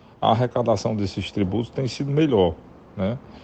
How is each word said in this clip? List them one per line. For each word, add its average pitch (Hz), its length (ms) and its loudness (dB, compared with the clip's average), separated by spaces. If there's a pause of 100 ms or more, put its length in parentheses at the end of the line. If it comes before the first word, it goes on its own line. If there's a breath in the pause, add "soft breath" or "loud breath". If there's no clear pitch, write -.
(180 soft breath)
a 107 120 2
arrecadação 117 640 0
desses 98 340 -4
tributos 104 380 -2
tem 135 180 -4
sido 139 240 -6
melhor, 123 440 4 (420)
né? 104 220 -4 (260 soft breath)